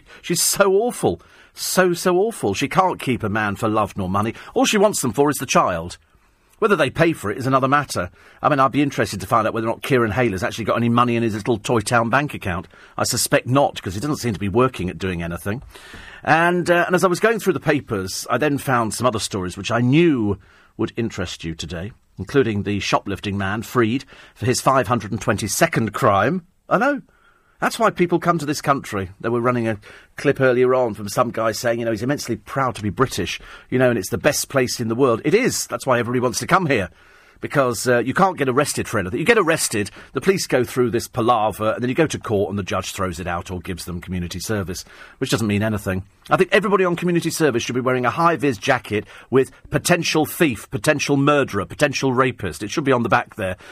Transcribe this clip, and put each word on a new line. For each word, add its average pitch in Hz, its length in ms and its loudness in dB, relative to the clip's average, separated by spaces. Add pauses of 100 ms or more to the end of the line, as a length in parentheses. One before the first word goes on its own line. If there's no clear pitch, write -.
(240)
she's 170 180 -2
so 196 320 2
awful. 196 480 0 (320)
So, 180 400 2
so 175 240 0
awful. 185 380 0
She 143 120 -2
can't 160 320 0
keep 123 220 -2
a 107 80 -2
man 104 280 -2
for 113 120 -2
love 107 260 0
nor 92 140 -4
money. 101 240 -2 (220)
All 254 100 4
she 220 140 2
wants 202 220 4
them 120 120 -2
for 143 160 4
is 139 60 0
the 135 100 -6
child. 92 540 0 (600)
Whether 208 160 4
they 151 140 2
pay 170 240 2
for 101 180 -6
it - 60 -6
is 123 100 -4
another 135 200 2
matter. 131 440 -2 (300)
I 120 80 -8
mean, 143 100 0
I'd 135 120 4
be 135 100 0
interested 131 400 -2
to 98 60 -10
find 113 200 2
out - 60 -2
whether 110 140 -4
or 117 40 -2
not - 100 -8
Kieran 120 300 2
Hayler's 110 320 0
actually 113 220 -4
got 110 120 0
any 117 120 2
money 120 260 4
in 117 80 0
his 113 100 0
little 110 240 -2
Toy 110 220 0
Town 117 300 0
bank 139 240 0
account. 90 340 -6 (300)
I 104 80 0
suspect - 420 0
not, 135 340 2
'cause 90 140 -8
he 107 40 -6
doesn't 147 180 -4
seem 120 160 -4
to 82 60 -8
be 101 100 -2
working 110 400 2
at 85 80 -10
doing 90 260 -4
anything. 85 380 -6 (640)
And, 170 460 2
uh, 175 160 4
and 180 100 0
as 175 80 2
I 190 40 4
was 175 140 0
going 220 180 2
through 185 140 0
the - 80 -2
papers, 120 680 -2
I 123 80 0
then 143 200 0
found 117 360 0
some 120 140 0
other 107 120 0
stories 90 380 -6
which 98 140 -6
I 113 80 2
knew 123 580 4 (380)
would 117 220 -2
interest 107 480 -6
you 80 100 -6
today, 85 380 -10 (240)
including 110 460 0
the 101 180 -2
shoplifting - 560 -4
man 101 260 -4
freed 117 400 0 (320)
for - 100 -8
his 123 140 0
five 131 300 2
hundred 113 220 -2
and 113 100 -6
twenty-second 113 720 0
crime. 117 520 2 (220)
I 160 100 2
know. 262 240 0 (600)
That's - 160 -2
why 226 120 4
people 170 300 0
come 170 180 0
to 160 80 -4
this 147 160 -4
country. 104 480 -2 (100)
They - 80 -4
were 120 140 0
running 120 260 0
a 110 120 -2 (360)
clip 139 240 0
earlier 127 340 4
on 123 200 2
from 104 160 -10
some 120 220 0
guy 113 200 0
saying, 117 280 -2
you 120 40 -4
know, 113 80 -2
he's 107 120 -4
immensely 123 340 -4
proud 127 380 -4
to - 60 -10
be 107 80 0
British, 101 520 -2 (280)
you 123 80 0
know, 127 120 4
and 117 100 2
it's 92 120 -6
the - 60 -4
best - 300 0
place 127 320 -2
in 117 80 -4
the 113 80 -2
world. 120 300 2
It 147 80 0
is. 208 340 2
That's - 180 -8
why 123 140 2
everybody 120 220 -2
wants 120 180 -2
to 120 80 -8
come 180 200 2
here. 110 220 0 (520)
Because, 123 440 0
uh, 123 120 4
you 120 160 0
can't 180 240 2
get 139 100 0
arrested 127 400 0
for 117 100 -4
anything. 98 220 -4
You 160 60 -2
get 233 120 4
arrested, 151 540 0 (220)
the 131 80 -4
police 190 260 0
go 127 160 2
through 123 280 0
this 110 180 -2
palaver, 110 640 0
and 101 100 -4
then 123 60 -2
you 127 60 -2
go 160 120 4
to - 120 -4
court 101 300 0
and 101 80 -4
the 101 60 -4
judge 92 300 -4
throws 92 260 -4
it 87 80 -6
out 87 240 -6
or 90 80 -6
gives 87 240 -8
them 87 160 -8
community 87 400 -6
service, 92 460 -6 (320)
which 135 120 -4
doesn't 113 180 0
mean 101 160 2
anything. 98 400 -4 (260)
I 156 80 4
think 185 160 2
everybody 190 320 4
on 175 100 0
community 170 340 0
service 135 340 2
should 120 120 -6
be 127 60 -2
wearing 127 240 0
a 120 40 4
high-vis 147 480 0
jacket 107 480 -2 (240)
with 131 220 4 (180)
potential 160 560 2
thief, - 460 -2
potential 143 460 0
murderer, 139 480 2
potential 139 480 0
rapist. 120 500 -2
It 101 80 -8
should - 140 -2
be 135 80 4
on 120 100 2
the 117 60 -2
back - 260 0
there, 92 220 -6 (140)